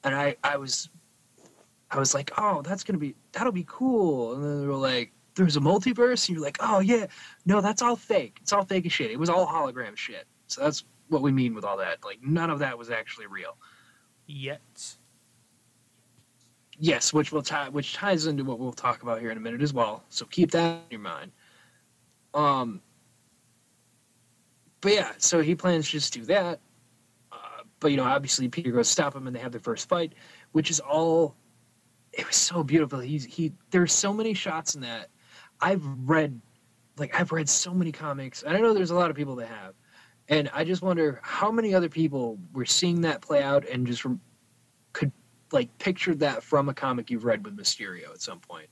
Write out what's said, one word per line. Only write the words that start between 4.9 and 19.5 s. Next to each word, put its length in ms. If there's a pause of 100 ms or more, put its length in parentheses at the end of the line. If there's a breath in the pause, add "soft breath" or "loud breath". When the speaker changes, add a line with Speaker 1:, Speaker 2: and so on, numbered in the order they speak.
Speaker 1:
"There's 220
a 40
multiverse?" 680
And 80
you're 80
like, 160
"Oh, 200
yeah. 260 (400 loud breath)
No, 160
that's 180
all 160
fake. 460
It's 100
all 140
fake 180
as 80
shit. 180
It 80
was 120
all 160
hologram 500
shit." 300 (220)
So 120
that's 240 (240)
what 140
we 100
mean 220
with 100
all 140
that. 260
Like, 180
none 280
of 80
that 180
was 140
actually 360
real. 300 (680 soft breath)
Speaker 2:
Yet. 720 (1800)
Speaker 1:
Yes, 360
which 180
will 100
tie, 280
which 240
ties 320
into 180
what 140
we'll 140
talk 300
about 180
here 100
in 80
a 20
minute 220